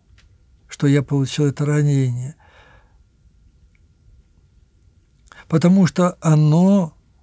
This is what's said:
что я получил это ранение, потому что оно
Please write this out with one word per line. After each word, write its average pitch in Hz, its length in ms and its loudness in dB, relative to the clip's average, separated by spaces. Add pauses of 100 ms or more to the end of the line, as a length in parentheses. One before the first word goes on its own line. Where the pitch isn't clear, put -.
(680)
что - 180 -6
я 143 160 2
получил 139 440 -4
это 143 180 -4
ранение, 139 720 -2 (3000)
потому 175 380 2
что 175 340 -2
оно 160 760 2 (260)